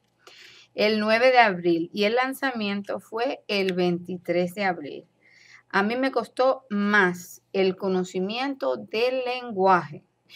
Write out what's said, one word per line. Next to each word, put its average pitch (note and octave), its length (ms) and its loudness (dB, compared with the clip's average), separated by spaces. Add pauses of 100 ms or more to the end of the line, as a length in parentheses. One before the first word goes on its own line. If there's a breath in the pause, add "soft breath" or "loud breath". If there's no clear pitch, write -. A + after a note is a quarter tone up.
(760 loud breath)
El G#3+ 260 0
nueve A3+ 300 4
de B3 100 8
abril, F3 520 2
y G3+ 120 0
el G#3+ 100 2
lanzamiento A#3 840 -4
fue A#3 480 -6
el F#3+ 280 0
veintitrés F3+ 800 -2
de G#3 100 -4
abril. E3+ 420 -6 (600 loud breath)
A F#3+ 140 0
mí A3 140 -2
me C4+ 160 0
costó B3+ 580 0
más G3+ 720 0 (100)
el F#3+ 240 0
conocimiento G#3 1040 -4
del A#3+ 480 -2
lenguaje. F#3+ 800 0 (300 loud breath)